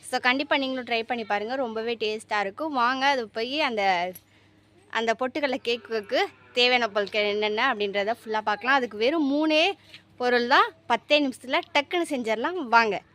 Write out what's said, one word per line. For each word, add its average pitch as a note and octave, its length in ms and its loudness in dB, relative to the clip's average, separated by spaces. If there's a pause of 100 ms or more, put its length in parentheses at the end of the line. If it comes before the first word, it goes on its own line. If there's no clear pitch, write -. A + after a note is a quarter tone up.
So, B3+ 200 -6
கண்டிப்பா C4+ 360 0
நீங்களும் C4 280 -2
ட்ரை A#3 180 -2
பண்ணி A#3 220 -4
பாருங்க, G#3 300 -2
ரொம்பவே A#3 400 -2
டேஸ்ட்டாக A3 460 -4
இருக்கும். G#3+ 320 -4
வாங்க, C4 340 0
அது B3+ 220 0
போய் B3 320 -4
அந்த, G3 520 0 (800)
அந்த A3+ 280 0
பொட்டுக்கடலை C4 460 -2
கேக்குக்கு A#3 600 -2 (280)
தேவையான B3 360 4
பொருட்கள் G#3 360 0
என்னென்ன G#3+ 500 0
அப்படின்றத G3+ 400 -2 (100)
ஃபுல்லா G#3+ 160 -2
பார்க்கலாம். A3 360 0
அதுக்கு A3 220 -2
வெறும் C#4 340 0
மூணே D#4 400 2 (440)
பொருள் B3 300 2
தான், F4+ 260 4 (140)
பத்தே C#4+ 400 2
நிமிஷத்துல C4+ 340 -4 (120)
டக்குன்னு D#4+ 360 0
செஞ்சிடலாம். A#3+ 460 -2
வாங்க. A#3 480 2 (120)